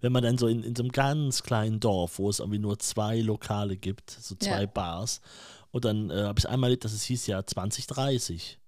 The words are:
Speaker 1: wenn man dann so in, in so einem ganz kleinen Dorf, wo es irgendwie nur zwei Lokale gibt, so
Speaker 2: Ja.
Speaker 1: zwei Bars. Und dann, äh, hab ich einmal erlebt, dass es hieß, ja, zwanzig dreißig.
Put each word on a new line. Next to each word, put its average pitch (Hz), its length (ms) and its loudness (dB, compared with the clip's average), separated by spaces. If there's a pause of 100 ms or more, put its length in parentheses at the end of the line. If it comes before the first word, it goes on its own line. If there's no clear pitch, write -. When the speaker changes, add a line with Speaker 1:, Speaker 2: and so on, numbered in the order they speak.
Speaker 1:
wenn 123 120 2
man 123 100 4
dann 120 160 4
so 120 100 4
in, 117 160 2
in 117 120 -4
so 120 80 -2
einem 123 80 -2
ganz 139 500 2
kleinen 110 380 2
Dorf, 95 380 2
wo 98 120 2
es 101 100 -2
irgendwie 104 200 -2
nur 104 180 0
zwei 110 420 0
Lokale 104 560 0
gibt, - 340 -6
so - 300 -12
Speaker 2:
Ja. - 160 0
Speaker 1:
zwei 101 100 2
Bars. 95 540 -4 (520)
Und 123 120 -2
dann, 107 260 2
äh, 98 140 0
hab 104 140 0
ich - 100 2
einmal 127 220 2
erlebt, 123 140 2
dass 110 80 -2
es 107 120 -4
hieß, 127 240 -2
ja, 95 180 -2
zwanzig - 420 -4
dreißig. 131 800 -2